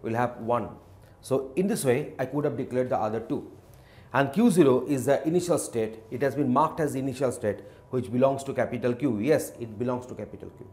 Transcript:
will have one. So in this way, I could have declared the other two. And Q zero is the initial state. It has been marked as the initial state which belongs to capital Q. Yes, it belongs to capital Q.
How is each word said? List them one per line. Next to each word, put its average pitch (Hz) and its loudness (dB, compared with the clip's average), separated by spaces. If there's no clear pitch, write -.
will 110 -4
have 120 0
one. 110 0
So - -2
in 190 2
this 226 -2
way, 135 2
I 131 -2
could 143 -4
have 135 -2
declared 127 -2
the 123 0
other 110 -2
two. - -6
And 135 2
Q 226 6
zero 135 6
is 131 0
the 139 2
initial 160 2
state. 110 -4
It 123 -6
has 135 0
been 135 2
marked 156 2
as 143 0
the 131 -4
initial 131 -2
state 104 -2
which 113 -4
belongs 135 2
to 135 -6
capital 123 -2
Q. 123 0
Yes, 143 2
it 110 -12
belongs 123 -2
to 117 -12
capital - -12
Q. - -20